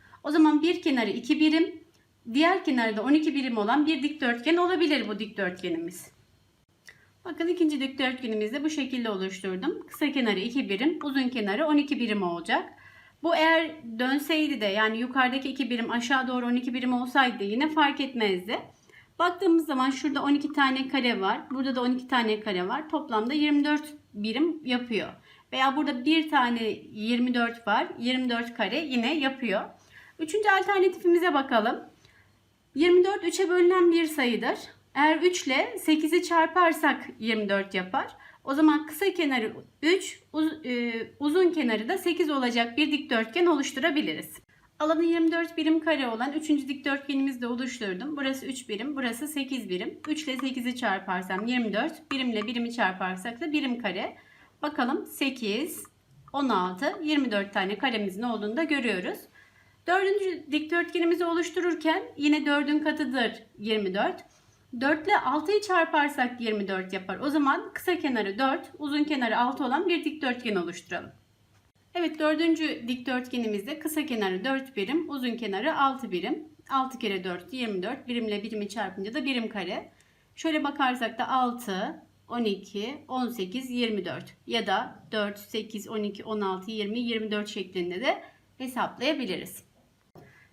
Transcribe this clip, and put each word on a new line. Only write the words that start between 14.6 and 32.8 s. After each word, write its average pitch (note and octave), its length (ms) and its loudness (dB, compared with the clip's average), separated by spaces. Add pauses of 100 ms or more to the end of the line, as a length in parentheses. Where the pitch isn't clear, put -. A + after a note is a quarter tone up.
de, G#3 60 0
yani A3 320 2
yukarıdaki B3+ 500 0
iki C4 220 -4
birim A#3 200 0
aşağı A#3+ 380 0
doğru B3 180 -2
on A#3+ 80 2
iki B3 200 -2
birim B3+ 180 0
olsaydı B3 520 2
yine A3+ 240 0
fark D4 320 2
etmezdi. A3 580 0 (600)
Baktığımız E4+ 480 4
zaman C4+ 240 2
şurada C4+ 320 0
on C#4+ 120 4
iki D4 180 0
tane C4+ 360 4
kare A#3+ 320 2
var. G3 300 0
Burada C4 240 -2
da B3 80 0
on B3 100 2
iki B3+ 160 -4
tane A3 320 2
kare F#3 280 -2
var. C#4+ 200 -4
Toplamda B3 460 -2
yirmi D4 300 4
dört D4+ 300 0 (200)
birim A3+ 500 -2
yapıyor. A#3+ 440 -2 (440)
Veya C4 240 2
burada C4+ 280 -2
bir D#4 260 4
tane A#3+ 320 2 (300)
yirmi A#3+ 420 0
dört A#3 320 0
var. B3 220 2 (100)
Yirmi B3+ 320 0
dört A#3 240 -4
kare G#3+ 240 -2
yine C4+ 400 0
yapıyor. C4 460 0 (540)
Üçüncü G#4 300 0
alternatifimize F#4 840 4
bakalım. C4 460 2 (960)
Yirmi F4+ 300 8